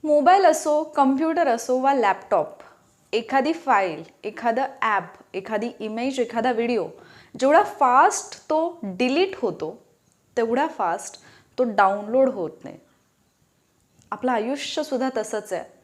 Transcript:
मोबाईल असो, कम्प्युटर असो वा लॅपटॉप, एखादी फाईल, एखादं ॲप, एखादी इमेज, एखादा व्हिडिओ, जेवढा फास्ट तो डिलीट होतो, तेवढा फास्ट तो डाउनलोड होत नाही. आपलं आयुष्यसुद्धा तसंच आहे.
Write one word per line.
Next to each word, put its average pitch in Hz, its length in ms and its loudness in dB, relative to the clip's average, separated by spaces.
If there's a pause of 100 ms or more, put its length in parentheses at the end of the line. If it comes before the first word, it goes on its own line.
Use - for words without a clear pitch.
मोबाईल 311 400 6
असो, 311 380 2
कम्प्युटर 302 640 2
असो 254 320 0
वा 269 140 2
लॅपटॉप, 196 560 0 (640)
एखादी 269 400 0
फाईल, 196 500 0 (200)
एखादं 233 400 -4 (180)
ॲप, 208 220 0 (300)
एखादी 208 360 -6 (100)
इमेज, 233 400 -6
एखादा 233 320 -2
व्हिडिओ, 233 360 -2 (520)
जेवढा 302 240 4
फास्ट 285 800 2
तो 320 400 -2
डिलीट 254 540 0
होतो, 175 480 -6 (520)
तेवढा 240 300 0
फास्ट 196 520 -6 (380)
तो 254 100 2
डाउनलोड 208 640 2
होत 170 220 -6 (120)
नाही. - 140 -16 (1300)
आपलं 247 200 -4
आयुष्यसुद्धा 262 840 -4
तसंच 214 360 -6
आहे. 170 100 -6 (200)